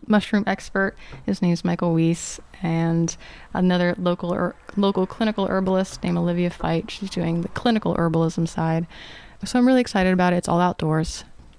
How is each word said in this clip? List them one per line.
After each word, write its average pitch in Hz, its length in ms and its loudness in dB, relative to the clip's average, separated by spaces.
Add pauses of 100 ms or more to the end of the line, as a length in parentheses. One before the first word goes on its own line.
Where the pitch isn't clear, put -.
mushroom 208 400 2
expert. 196 480 -2 (300)
His - 180 -2
name's 170 220 2
Michael 170 300 0
Weiss, 165 440 0 (240)
and 165 540 0 (380)
another 180 440 2
local 175 340 -2
her-, - 220 -2 (220)
local 196 280 2
clinical 214 440 -2
herbalist 190 560 0
named 175 120 0
Olivia 175 320 0
Feit. 165 440 -2
She's 190 180 -8
doing 170 300 -2
the 175 80 -4
clinical 220 480 0
herbalism 165 500 2
side. 165 400 0 (580)
So 247 140 0
I'm 247 80 6
really 262 140 6
excited 190 320 2
about 180 200 4
it. 175 40 2
It's 180 120 -2
all 175 120 4
outdoors. 160 640 0 (340)